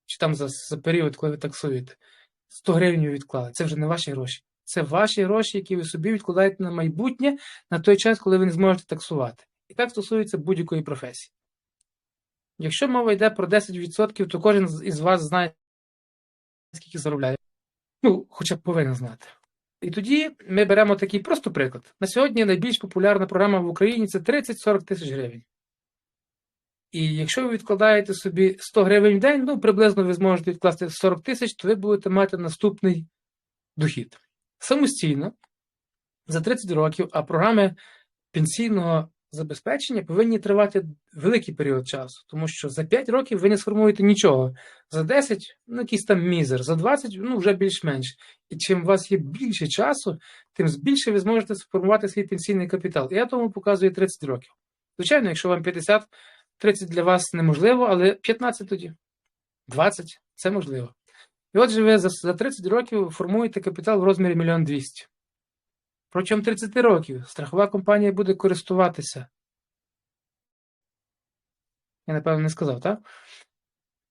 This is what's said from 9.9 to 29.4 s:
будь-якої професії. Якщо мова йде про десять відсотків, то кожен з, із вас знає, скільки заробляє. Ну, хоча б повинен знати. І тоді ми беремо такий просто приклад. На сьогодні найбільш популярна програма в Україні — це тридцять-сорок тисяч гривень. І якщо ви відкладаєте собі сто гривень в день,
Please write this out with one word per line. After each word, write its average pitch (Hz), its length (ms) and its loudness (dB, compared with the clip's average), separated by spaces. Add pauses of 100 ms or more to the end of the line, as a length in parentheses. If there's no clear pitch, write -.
будь-якої 165 440 -2
професії. 135 500 -12 (1300)
Якщо 160 280 -2
мова 240 240 0
йде 208 180 2
про 196 180 -4
десять 202 300 0
відсотків, 190 500 -4
то 170 120 -8
кожен 196 280 4
з, 156 180 -10
із 170 140 -4
вас 175 220 2
знає, 170 320 -2 (1200)
скільки 160 260 -14
заробляє. 139 380 -2 (640)
Ну, 190 260 4
хоча 180 260 -6
б 160 40 -6
повинен 156 360 -2
знати. 123 320 -12 (540)
І 180 100 -6
тоді 285 400 -2 (180)
ми 196 160 4
беремо 202 300 6
такий 196 240 -2
просто - 320 -2
приклад. 131 480 -4
На 190 80 -2
сьогодні 233 380 2
найбільш 196 320 2
популярна 190 480 2
програма 196 340 2
в 175 80 0
Україні — 208 400 0
це 190 120 -4
тридцять-сорок 220 640 0
тисяч 165 260 -6
гривень. 120 340 -8 (1500)
І 160 240 -2
якщо 156 280 -4
ви 247 60 -2
відкладаєте 208 640 2
собі 190 460 0
сто - 240 2
гривень 202 340 6
в - 20 -2
день, 269 260 2